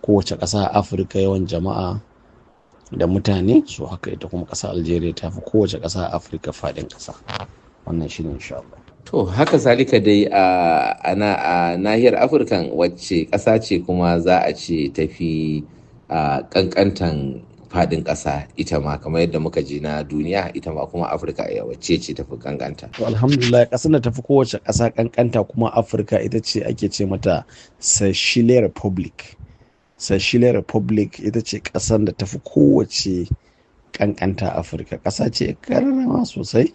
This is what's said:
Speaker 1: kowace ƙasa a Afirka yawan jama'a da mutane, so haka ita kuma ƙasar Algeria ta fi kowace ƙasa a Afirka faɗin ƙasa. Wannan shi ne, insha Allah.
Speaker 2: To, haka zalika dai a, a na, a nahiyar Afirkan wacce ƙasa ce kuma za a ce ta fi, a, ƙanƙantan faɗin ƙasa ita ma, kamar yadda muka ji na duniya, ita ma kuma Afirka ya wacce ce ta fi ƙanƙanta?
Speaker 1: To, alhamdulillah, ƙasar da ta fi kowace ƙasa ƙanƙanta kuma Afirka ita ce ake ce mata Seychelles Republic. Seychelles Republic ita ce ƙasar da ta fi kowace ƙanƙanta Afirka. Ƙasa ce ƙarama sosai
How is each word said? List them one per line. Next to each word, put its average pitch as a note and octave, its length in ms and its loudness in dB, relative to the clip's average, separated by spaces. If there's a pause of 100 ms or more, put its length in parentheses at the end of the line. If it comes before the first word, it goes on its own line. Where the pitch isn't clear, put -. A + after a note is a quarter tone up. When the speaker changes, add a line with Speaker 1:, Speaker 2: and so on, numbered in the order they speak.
Speaker 1:
kowace G2 320 2
ƙasa F#2+ 320 -2
a - 140 2
Afirka G2 360 -4
yawan F#2+ 280 2
jama'a F#2 540 -4 (960)
da F2 100 2
mutane, G2 640 4
so - 180 -10
haka - 260 -10
ita - 160 -12
kuma F2 160 -6
ƙasar - 260 -8
Algeria E2+ 440 -2
ta E2 160 -8
fi - 100 -10
kowace G2 400 2
ƙasa F2+ 320 -4
a E2+ 60 -6
Afirka - 340 -10
faɗin - 360 -8
ƙasa. - 260 -16 (720)
Wannan E2 240 -4
shi - 120 -10
ne, D#2 140 -6
insha B1+ 200 -14
Allah. - 220 -16 (280)
Speaker 2:
To, - 180 0
haka G#2+ 320 2
zalika B2+ 480 4
dai G#2 260 6
a, E2+ 640 2 (100)
a F2+ 120 0
na, G#2 180 0
a F2 440 0
nahiyar A2 420 4
Afirkan A2+ 560 2
wacce E2+ 540 -2
ƙasa A2 320 2
ce F#2 180 -2
kuma F2 400 0
za F2+ 240 4
a D2 80 0
ce D2+ 400 -4
ta D#2 140 -2
fi, D#2 580 -4 (460)
a, D2 400 0
ƙanƙantan E2+ 920 0 (300)
faɗin E2 340 0
ƙasa C#2+ 420 -4 (100)
ita D#2+ 240 -2
ma, D2 160 -4
kamar D#2 300 -2
yadda D#2+ 140 -2
muka D#2 220 -2
ji C#2+ 180 -8
na D2+ 220 -4
duniya, D#2 540 -4
ita E2 160 -8
ma C#2+ 140 -4
kuma E2+ 220 -4
Afirka D#2+ 440 -6
ya - 120 -4
wacce - 360 -2
ce - 140 -10
ta - 100 -8
fi - 120 -12
ƙanƙanta? C2+ 560 -10
Speaker 1:
To, A2+ 140 -6
alhamdulillah, A#2+ 680 4
ƙasar D#3 200 2
da D3 80 6
ta A#2+ 100 0
fi A#2+ 120 -8
kowace C3+ 420 2
ƙasa A2 300 2
ƙanƙanta A#2 540 2
kuma A2+ 240 0
Afirka G#2+ 520 0
ita A2+ 160 -2
ce - 240 -4
ake G#2 280 -2
ce G#2 140 -2
mata F#2+ 380 0 (340)
Seychelles A#2 840 4
Republic. - 720 -4 (600)
Seychelles A#2+ 580 2
Republic G#2+ 680 0
ita G#2 220 -2
ce - 180 -8
ƙasar G#2+ 440 0
da F#2 80 0
ta - 140 -6
fi - 180 -10
kowace - 840 2 (640)
ƙanƙanta G2 640 0
Afirka. - 440 -6
Ƙasa - 320 -2
ce - 280 -4
ƙarama B3+ 640 0
sosai - 500 0